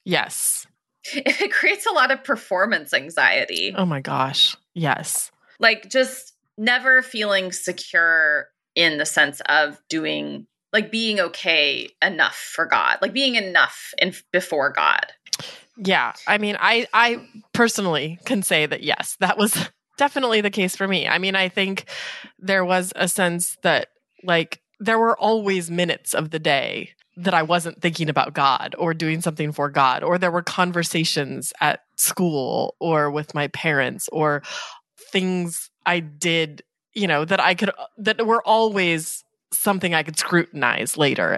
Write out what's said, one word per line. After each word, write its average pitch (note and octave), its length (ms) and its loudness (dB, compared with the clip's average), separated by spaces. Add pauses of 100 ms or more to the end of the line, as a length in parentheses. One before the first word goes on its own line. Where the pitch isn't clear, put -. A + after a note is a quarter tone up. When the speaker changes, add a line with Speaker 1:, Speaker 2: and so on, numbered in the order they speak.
Speaker 1:
Yes. - 600 -2 (380)
Speaker 2:
<laughs> - 100 -12
It D#4 360 0
creates G4 360 0
a A4 60 2
lot C4+ 180 4
of C4+ 120 -2
performance F#3+ 680 -2
anxiety. C#3 840 0
Speaker 1:
Oh F#3+ 120 0
my D3 140 -2
gosh. C3+ 540 0 (200)
Yes. - 580 -2 (260)
Speaker 2:
Like, A3 300 2
just - 460 -2 (240)
never B3 440 4
feeling G3+ 500 -2
secure E3 960 0 (260)
in D#3+ 240 2
the D3+ 80 -2
sense C#3+ 400 0
of D3 300 2 (120)
doing, D3 580 -6 (260)
like, G#3+ 200 -2
being A3+ 260 -2
okay D3+ 680 0 (120)
enough E3 360 0
for - 280 -6
God, D#2+ 380 2
like, F#3+ 100 0
being C4 220 0
enough F3+ 680 0
in, F3+ 140 0 (180)
before D3+ 380 0
God. - 340 2 (720)
Speaker 1:
Yeah. F3+ 360 0 (160)
I G#3 100 4
mean, G#3 220 -2
I, A3+ 320 2
I A#3 360 2 (240)
personally F3 720 0
can G3+ 200 0
say D#3 220 2
that, D3 180 -6
yes, - 340 -2
that F#3 180 2
was G#3+ 200 2 (260)
<laughs> - 160 -20
definitely C4 440 2
the G3+ 80 0
case F#3+ 260 -2
for G3 100 -2
me. F#3+ 220 0
I E3 100 2
mean, F#3+ 160 -2
I F#3+ 140 0
think F#3+ 380 -4 (520)
there F#3+ 260 0
was F#3 300 0
a F#3 140 0
sense F3 560 0
that, D#3+ 240 2 (340)
like, E3+ 380 0 (180)
there A3+ 200 2
were A3+ 200 2
always G3 540 0
minutes E3+ 420 -2
of D#3 160 -2
the D#3+ 80 -6
day C#3+ 520 -2 (260)
that F3+ 180 -2
I D#3+ 80 4
wasn't E3+ 400 -2
thinking E3 260 -2
about C#3+ 240 0
God C#3 460 0
or E3 160 -2
doing D#3+ 280 -2
something D#3 280 -4
for C#3+ 200 -4
God, C#3 340 2
or F3 140 2
there F3+ 120 0
were F3 120 0
conversations E3 1160 -2
at D3+ 200 2 (160)
school C3 840 0
or D3+ 320 0
with D3+ 240 -6
my C#3+ 140 -2
parents C#3 640 -2
or D3+ 320 0 (640)
things F#3 580 -2 (160)
I F3 140 2
did, D#3 640 -2 (320)
you G3+ 120 -2
know, D3+ 180 2
that F#3 160 2
I F3+ 140 4
could, G3 160 -2 (280)
that A3 280 0
were A3+ 200 2
always G3 800 0 (280)
something F#3 420 0
I D#3 80 2
could D#3 160 -8
scrutinize C#3 800 0
later B2+ 420 2